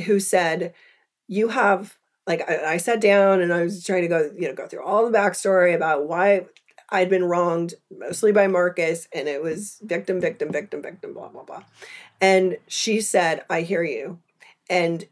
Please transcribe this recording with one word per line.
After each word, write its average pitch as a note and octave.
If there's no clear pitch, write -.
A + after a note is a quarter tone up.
who G3+
said, F3
"You G#3+
have," G3+
like, E3
I, D#3+
I -
sat A3+
down G3
and F3
I F3
was F3
trying F#3
to E3+
go, D#3+
you E3+
know, C3
go -
through -
all G#3+
the A3+
backstory F#3
about D#3
why F3+
I'd F#3
been F#3
wronged, E3+
mostly F3
by G3+
Marcus, F3
and D3
it C#3+
was E3
victim, F#3
victim, D#3+
victim, D3+
victim, -
blah, -
blah, -
blah. -
And F#3+
she A3
said, E3+
"I E3+
hear E3+
you. D3+
And E3+